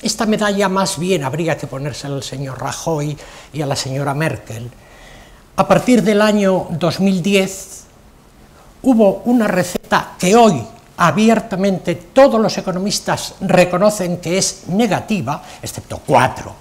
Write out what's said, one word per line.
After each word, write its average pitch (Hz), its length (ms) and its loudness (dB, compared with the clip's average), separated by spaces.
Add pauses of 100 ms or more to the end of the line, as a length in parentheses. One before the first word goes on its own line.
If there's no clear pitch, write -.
esta 226 240 -4
medalla 208 420 0
más 190 300 -2
bien 175 240 0
habría 151 340 -2
que 139 120 -10
ponérsela 139 480 -8
al - 80 -8
señor 135 360 -10
Rajoy 147 560 -4 (360)
y 156 100 -6
a 139 40 -4
la 135 100 -2
señora 139 360 -4
Merkel, 120 560 -6 (840)
a 190 140 0
partir 220 340 4
del 202 180 2
año 202 500 2
dos 165 280 -2
mil 190 240 2
diez 196 640 -2 (960)
hubo 220 440 4
una 226 240 2
receta 180 680 -2
que 185 200 2
hoy 202 260 6 (360)
abiertamente 190 1000 0
todos 240 440 4
los 208 180 0
economistas 185 800 -4
reconocen 180 800 2
que 175 200 -2
es - 300 -4
negativa, 175 760 -2 (180)
excepto - 440 -12
cuatro, 127 560 0